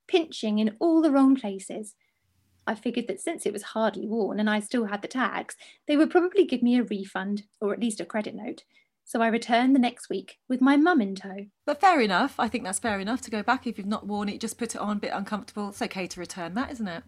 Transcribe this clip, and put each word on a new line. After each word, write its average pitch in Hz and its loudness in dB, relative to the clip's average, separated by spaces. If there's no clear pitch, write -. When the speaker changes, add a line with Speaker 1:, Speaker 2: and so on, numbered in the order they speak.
Speaker 1:
pinching 233 0
in 214 0
all 320 4
the 320 6
wrong 269 6
places. 208 -8
I 220 0
figured 226 -4
that 190 -6
since 339 -6
it 208 -2
was 202 -8
hardly 220 -2
worn 208 -2
and 214 0
I 214 0
still 226 -2
had 202 -4
the - -8
tags, - -4
they 294 2
would 311 6
probably 359 4
give 247 -2
me 240 4
a 247 4
refund 202 -6
or 202 0
at 196 -6
least 220 -2
a 175 -6
credit 214 -6
note. 240 -10
So - -2
I 226 4
returned 233 2
the 269 6
next 240 -2
week - -8
with 254 -2
my 269 6
mum 311 6
in 196 0
tow. 196 -10
Speaker 2:
But 294 -4
fair 359 8
enough. 208 2
I 233 2
think 220 -4
that's 190 -4
fair 208 -2
enough 214 -4
to - -14
go 214 -4
back 254 0
if 214 -6
you've 190 -8
not 208 -4
worn 208 -4
it, 202 -6
just - -6
put - -6
it - -8
on, 208 -2
a 202 -4
bit - -4
uncomfortable. 202 -6
It's 202 -10
okay 190 -4
to - -14
return 170 -8
that, 262 -4
isn't 226 -6
it? 170 -10